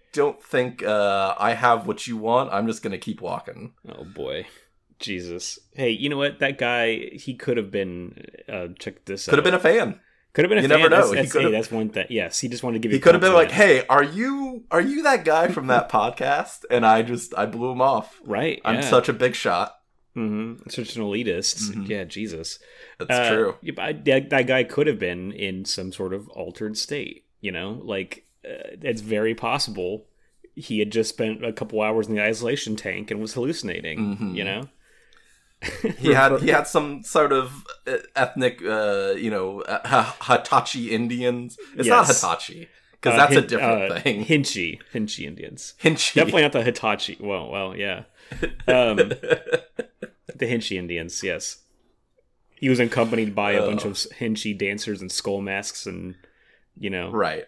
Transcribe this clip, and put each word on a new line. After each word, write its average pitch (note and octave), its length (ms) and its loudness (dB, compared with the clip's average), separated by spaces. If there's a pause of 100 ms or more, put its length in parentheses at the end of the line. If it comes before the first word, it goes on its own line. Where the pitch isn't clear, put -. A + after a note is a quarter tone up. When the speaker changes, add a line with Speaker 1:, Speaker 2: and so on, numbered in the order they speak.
(140)
Speaker 1:
don't D3 280 0
think, B2 400 -2
uh, G2 560 2
I A2 180 2
have A2+ 320 4
what G#2+ 200 -6
you A#2+ 80 -6
want. A#2 380 0
I'm G2+ 140 0
just A2 140 -6
gonna F#2+ 160 -6
keep - 240 -10
walking." - 520 -10 (140)
Speaker 2:
Oh - 180 -16
boy, D2 420 -8 (500)
Jesus. F2+ 640 -10 (140)
Hey, C3 180 0
you A2+ 180 -2
know D3 80 -2
what? C#3+ 220 -2
That C3+ 180 0
guy, A#2+ 560 0
he B2+ 220 -12
could B2 220 -2
have G2+ 120 -2
been, F2+ 560 -6 (220)
uh, F2+ 220 -8 (100)
check - 260 -12
this G2 200 -8
Speaker 1:
Could D3 140 4
have D3+ 60 0
Speaker 2:
out. F3+ 60 6
Speaker 1:
been - 40 4
a F3 40 -2
fan. F3 400 2 (340)
Speaker 2:
Could D#3 120 4
have F3+ 40 0
been G#3+ 100 4
a - 20 6
Speaker 1:
You C#3 60 2
Speaker 2:
fan. D3 100 8
Speaker 1:
never D#3+ 140 8
know. E3+ 60 8
Speaker 2:
That's, F#3 120 6
Speaker 1:
He - 60 0
Speaker 2:
that's, C3+ 160 0
Speaker 1:
could D3 100 2
Speaker 2:
hey, - 40 2
Speaker 1:
have, A2+ 80 4
Speaker 2:
that's A2 180 -2
one A2 180 -2
thing. G2 200 -4
Yes, G2 300 -2
he C3 100 -4
just A#2+ 140 -8
wanted A#2+ 120 -2
to A2 60 -2
give A2+ 100 -2
Speaker 1:
he C3+ 60 2
Speaker 2:
you C3+ 40 0
Speaker 1:
could E3+ 140 10
have F3 60 0
been F#3 120 6
like, E3 160 6
Speaker 2:
compliment. F3 320 6
Speaker 1:
"Hey, - 60 -8
are C#3+ 160 6
you, B3+ 640 -4
are E3 120 4
you C#4+ 220 -2
that C4 220 4
guy D#3+ 220 4
from D#3+ 200 -4
that A#2+ 220 2
<laughs> - 20 -4
podcast?" B2+ 800 -2
And A#2+ 160 4
I A2+ 160 8
just, A#2 360 -6
I G#2 100 0
blew A#2 240 -6
him B2+ 100 -4
off. B2+ 420 0
Speaker 2:
Right, A#2+ 420 -4
Speaker 1:
"I'm A2+ 100 0
Speaker 2:
yeah. B2+ 60 -2
Speaker 1:
such B2 280 4
a B2+ 40 -2
big A#2+ 220 0
shot." F#2+ 400 -2 (420)
Speaker 2:
Mm-hmm. A2+ 520 -6
Such - 260 -10
an A#2 80 -4
elitist. G#2 680 -2
Speaker 1:
Mm-hmm. G2+ 140 -8
Speaker 2:
Yeah, G2+ 180 -6
Jesus. E2+ 560 -10 (380)
Speaker 1:
That's - 140 -6
Speaker 2:
Uh, B2 180 4
Speaker 1:
true. A2 320 2
Speaker 2:
yeah, E3 140 -8
but F#2 100 -6
I, D#3 80 -4
that, C#3 380 2
that C3+ 160 4
guy C3 160 4
could C#3+ 240 0
have A#2+ 120 0
been F2+ 320 -4
in F#2+ 340 -6
some F#2+ 280 -6
sort F#2 200 -6
of G2+ 160 -10
altered G#2+ 480 -8
state, - 480 -8 (160)
you G2+ 100 -6
know? F#2+ 320 -8
Like, F#2+ 420 -8 (180)
uh, - 380 -14
it's A#2 200 -4
very A2 340 0
possible A2 720 -4 (480)
he - 240 -4
had G#2 120 0
just A2 180 0
spent A2 360 -6
a A2+ 80 -4
couple G#2+ 280 -4
hours A2 260 0
in A2 80 -2
the G#2 80 2
isolation A2+ 520 -2
tank G2+ 360 -8
and G#2+ 100 -6
was A2 140 -8
hallucinating, F#2+ 640 -4
Speaker 1:
Mm-hmm. G2+ 360 -4
Speaker 2:
you G2+ 80 -4
know? G#2 240 -6 (1300)
Speaker 1:
He C3+ 140 4
had, C3+ 260 6
Speaker 2:
<laughs> - 20 0
Speaker 1:
he E3 80 2
had D3 180 4
some C#3+ 360 -2
sort D3 280 2
of, C3+ 340 -2 (220)
uh, B2+ 100 -2 (180)
ethnic, B2+ 500 0
uh, G2+ 520 0
you A2 120 -4
know, G2 320 -4
uh, - 260 -6
Ha-, A2+ 300 2 (200)
Hitachi B2 540 0
Indians. B2 640 -2 (220)
It's B2 100 0
not A#3+ 200 6
Speaker 2:
Yes. C3+ 140 4
Speaker 1:
Hitachi, E2 460 -4 (320)
'cause B2 140 2
Speaker 2:
Uh, A#2 40 6
Speaker 1:
that's C#3 140 8
a C#3 100 6
Speaker 2:
Hin-, B2+ 60 -6
Speaker 1:
different A2 440 0
Speaker 2:
uh, E2+ 80 -4
Speaker 1:
thing. G#2+ 260 -2
Speaker 2:
Hinchi. C3+ 540 0 (120)
Hinchi G#2+ 360 -6
Indians. - 540 -14
Speaker 1:
Hinchi. - 340 4
Speaker 2:
Definitely G3+ 260 6
not D3 120 6
the A#2+ 100 2
Hitachi. A2+ 580 -2
Well, F#2 280 -4
well, F#2+ 260 -6
yeah. G2 280 -6 (280)
Speaker 1:
<laughs> - 120 -6 (240)
Speaker 2:
Um, B2 300 4 (1400)
the - 100 -4
Hinchi A2+ 320 -2
Indians, F2 460 -8
yes. - 400 -6 (920)
He C#3 140 0
was B2+ 100 4
accompanied A#2 540 0
by G2+ 200 0
a G#2 100 2
Speaker 1:
Oh. G2+ 40 2
Speaker 2:
bunch G#2+ 180 -2
of G2+ 80 -4
s-, - 140 -6 (120)
Hinchi A2 380 -4
dancers G2+ 440 -4
and F#2 100 -12
skull G2 300 -4
masks G2 440 -8
and F2+ 300 -10 (640)
you G#2 100 -6
know? F2+ 220 -6
Speaker 1:
Right. E2+ 360 -2